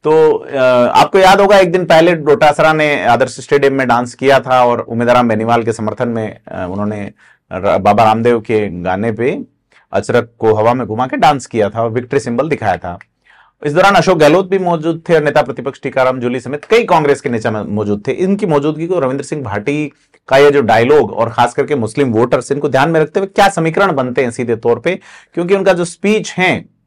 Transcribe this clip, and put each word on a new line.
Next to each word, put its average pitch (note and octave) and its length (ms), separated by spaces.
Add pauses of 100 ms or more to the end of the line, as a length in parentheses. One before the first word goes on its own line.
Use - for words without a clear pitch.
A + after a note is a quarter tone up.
तो, D#3 280
अ, - 240 (400)
आपको - 220
याद F#3+ 220
होगा G3 180
एक F3+ 140
दिन F3+ 120
पहले E3+ 300
डोटासरा D3+ 580
ने D3 320
आदर्श A#2+ 360
स्टेडियम C#3 340
में C3 140
डांस A#2+ 260
किया C3+ 260
था B2+ 240
और A#2+ 160
उमेदाराम A#2+ 480
बेनीवाल A2+ 340
के A2 100
समर्थन G#2+ 360
में, A2+ 300 (100)
अ, F#2 220
उन्होंने G#2 420 (400)
र-, F#2 260
बाबा G#2 260
रामदेव A2+ 360
के G#2 420
गाने G2 300
पे C3 280 (520)
अचरक A#2 460
को A2 160
हवा A2 200
में B2+ 120
घुमा A2 200
के D4 100
डांस D3+ 300
किया G#2 240
था A2+ 120
और A#2 80
विक्ट्री A#2+ 300
सिंबल C3 280
दिखाया A2 280
था। F2 220 (680)
इस D3 80
दौरान F#3+ 220
अशोक F3+ 240
गहलोत F3 320
भी G3 80
मौजूद E3 500
थे E3+ 60
और D3+ 80
नेता D3 200
प्रतिपक्ष B2+ 400
टीकाराम B2+ 380
जूली B2 200
समेत C3 240
कई A3+ 200
कांग्रेस D3 360
के - 80
नेता A#2 220
म-, G#2+ 180
मौजूद G#2 400
थे। C3 40
इनकी G3 340
मौजूदगी D3+ 400
को F3 140
रविंद्र C3+ 240
सिंह D3 180
भाटी B2+ 500 (360)
का C3 80
ये C#3+ 140
जो C#3 120
डायलॉग A#2 500
और - 180
खास A#2+ 240
करके C#3+ 200
मुस्लिम B2 380
वोटर्स, B2 400
इनको C#3+ 160
ध्यान C3+ 220
में D#3+ 100
रखते F#3+ 200
हुए G3 60
क्या G3 220
समीकरण E3+ 440
बनते C3 300
हैं A#2+ 80
सीधे A#2 260
तौर A#2 220
पे, F3+ 220 (340)
क्योंकि F3 200
उनका F#3+ 180
जो F3 120
स्पीच G3 480
है F3 440 (100)